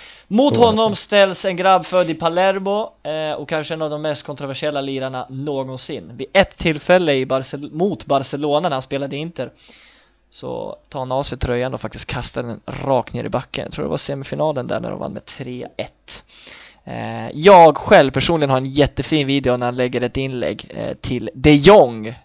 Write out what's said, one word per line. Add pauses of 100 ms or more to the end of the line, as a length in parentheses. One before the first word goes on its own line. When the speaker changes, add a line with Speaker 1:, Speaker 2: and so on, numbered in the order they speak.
(280)
Speaker 1:
Mot
Speaker 2:
oerhört. (100)
Speaker 1:
honom
ställs
en
grabb
född
i
Palermo, (100)
eh,
och
kanske
en
av
de
mest
kontroversiella
lirarna
någonsin.
Vid
ett
tillfälle
i
Barcel-,
mot
Barcelona
när
han
spelade
i
Inter, (800)
så (120)
tar
han
av
sig
tröjan
och
faktiskt
kastar
den
rakt
ner
i
backen.
Jag
tror
det
var
semifinalen
där
när
de
vann
med
tre (100)
ett. (600)
Eh,
jag
själv
personligen
har
en
jättefin
video
när
han
lägger
ett
inlägg,
eh,
till
de
Jong (100)